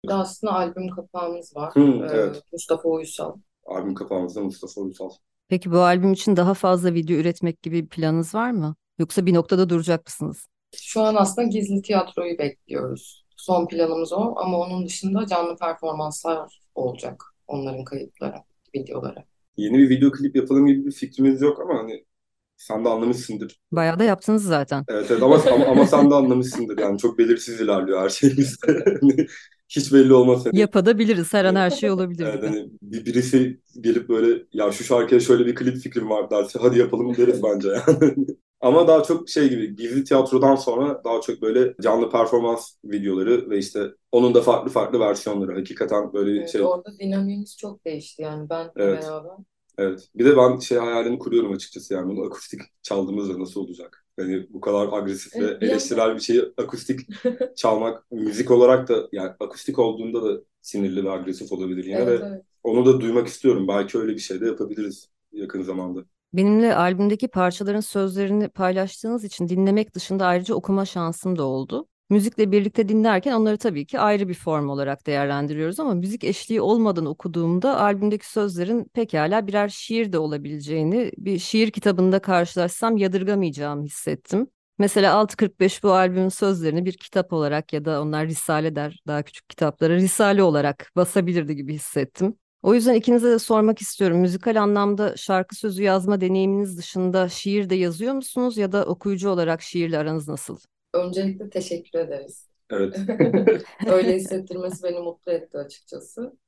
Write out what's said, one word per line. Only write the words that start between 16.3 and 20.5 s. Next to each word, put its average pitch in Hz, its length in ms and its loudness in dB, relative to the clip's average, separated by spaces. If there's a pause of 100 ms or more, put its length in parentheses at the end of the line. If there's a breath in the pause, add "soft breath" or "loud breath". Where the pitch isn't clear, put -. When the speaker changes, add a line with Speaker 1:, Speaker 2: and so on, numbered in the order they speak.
Speaker 1:
olacak. 123 480 -8 (240)
Onların 135 360 -10
kayıtları, 135 520 -12 (400)
videoları. - 500 -10 (320)
Speaker 2:
Yeni 107 200 2
bir 135 120 8
video 135 220 6
klip 135 240 -4
yapalım 135 320 4